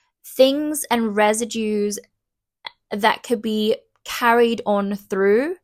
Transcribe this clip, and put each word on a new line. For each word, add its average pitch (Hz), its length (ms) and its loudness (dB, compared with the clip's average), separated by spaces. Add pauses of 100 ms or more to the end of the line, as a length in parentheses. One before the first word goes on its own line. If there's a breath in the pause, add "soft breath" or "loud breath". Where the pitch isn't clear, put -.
(240)
things 294 680 2
and 226 260 -2
residues 214 840 -2 (920)
that 214 320 0
could 220 200 -4
be 214 340 0 (320)
carried 233 560 2
on 202 300 -2
through, 208 680 0